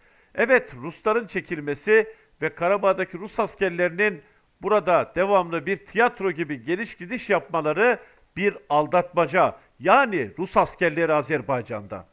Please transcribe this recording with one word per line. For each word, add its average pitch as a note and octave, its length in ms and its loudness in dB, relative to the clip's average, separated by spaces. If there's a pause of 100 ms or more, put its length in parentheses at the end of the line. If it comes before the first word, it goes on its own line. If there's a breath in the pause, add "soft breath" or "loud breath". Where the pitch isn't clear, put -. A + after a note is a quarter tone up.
(360 soft breath)
Evet, A#3 400 2
Rusların G3 520 -4
çekilmesi F3+ 880 -2 (260 loud breath)
ve D#3 140 -4
Karabağ'daki F#3 640 0
Rus - 200 -8
askerlerinin F3+ 840 -2 (400 soft breath)
burada F3+ 540 2
devamlı E3+ 500 0
bir F#3 120 -2
tiyatro G#3+ 540 -2
gibi D3 320 -8
geliş F3+ 320 -6
gidiş G3 340 -10
yapmaları E3+ 680 0 (380 loud breath)
bir G3 200 0 (120)
aldatmaca. E3 920 2 (200 loud breath)
Yani F#3 580 2
Rus F#3 200 -4
askerleri E3 560 0
Azerbaycan'da. A#2+ 1000 -4